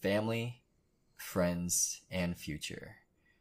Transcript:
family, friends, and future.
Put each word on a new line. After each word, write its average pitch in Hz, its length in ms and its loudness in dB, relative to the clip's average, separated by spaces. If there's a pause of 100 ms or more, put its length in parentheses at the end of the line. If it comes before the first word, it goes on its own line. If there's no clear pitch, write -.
family, 113 640 0 (520)
friends, 87 920 0
and 87 280 0
future. - 580 -8 (460)